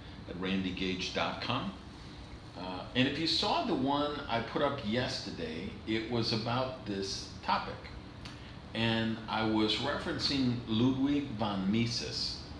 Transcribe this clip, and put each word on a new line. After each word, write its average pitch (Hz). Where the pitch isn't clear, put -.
at 85
randy 95
gage 92
dot -
com. 143
Uh, 92
and 127
if 143
you 160
saw 233
the 208
one 143
I 117
put 151
up 131
yesterday, 92
it 110
was 117
about 120
this 98
topic. -
And 113
I 107
was 110
referencing 135
Ludwig 135
von 101
Mises -